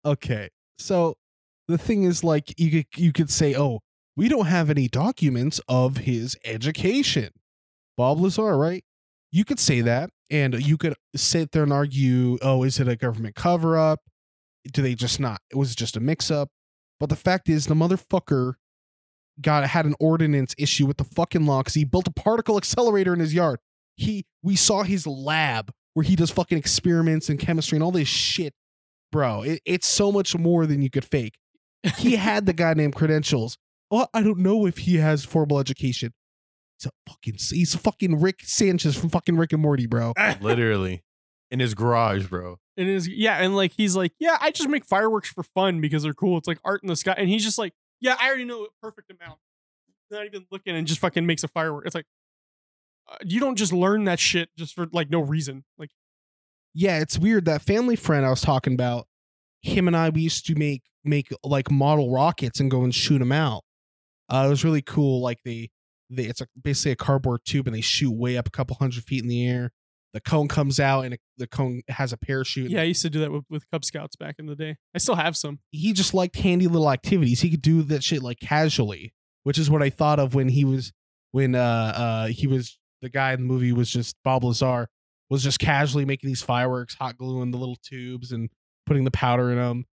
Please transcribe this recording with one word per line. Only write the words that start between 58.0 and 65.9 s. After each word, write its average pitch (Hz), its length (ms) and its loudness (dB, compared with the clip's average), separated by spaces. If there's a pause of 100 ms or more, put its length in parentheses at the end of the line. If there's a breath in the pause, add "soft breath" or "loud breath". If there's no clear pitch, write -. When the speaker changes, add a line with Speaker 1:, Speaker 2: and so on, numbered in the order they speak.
Speaker 1:
I 131 40 2
was 131 120 0
talking 135 320 2
about, 123 340 -2 (540)
him 185 260 0
and 170 80 4
I, 165 140 4
we 160 140 0
used 160 240 -2
to 165 80 0
make, 147 280 -2 (220)
make, 143 240 0 (140)
like, 135 280 0
model 139 400 4
rockets 131 480 0
and 139 100 2
go 127 140 2
and 127 100 0
shoot 139 280 2
'em 127 100 0
out. 143 320 0 (640)
Uh, 131 200 2
it - 20 4
was 143 160 2
really 156 160 2
cool. 135 400 0
Like, 120 240 -4
they, 117 240 -10 (400)